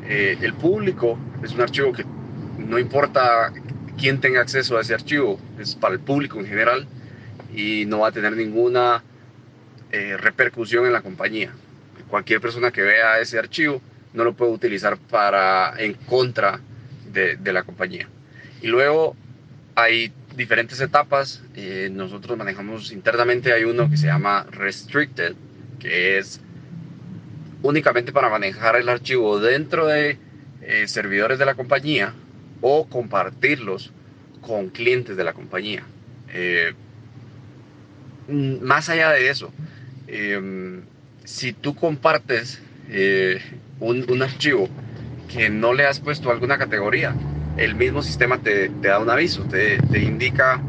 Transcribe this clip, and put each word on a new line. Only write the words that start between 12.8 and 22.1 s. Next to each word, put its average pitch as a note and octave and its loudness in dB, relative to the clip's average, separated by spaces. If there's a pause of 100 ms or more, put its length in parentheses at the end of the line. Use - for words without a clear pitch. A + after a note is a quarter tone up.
vea A2 6
ese A2+ -2
archivo C#3 -2 (320)
no A#2 0
lo A#2 2
puede A#2+ 2
utilizar G#2 -2
para, G2 2
en G#2+ -4
contra A#2+ 0 (520)
de, F#2 0
de F#2+ -4
la F2+ 0
compañía. F#2 -8 (540)
Y A2+ -6
luego C#3+ 2 (600)
hay A#2 2 (220)
diferentes A#2 -2
etapas. C#3 0 (120)
Eh, F#2+ -6
nosotros G2 -8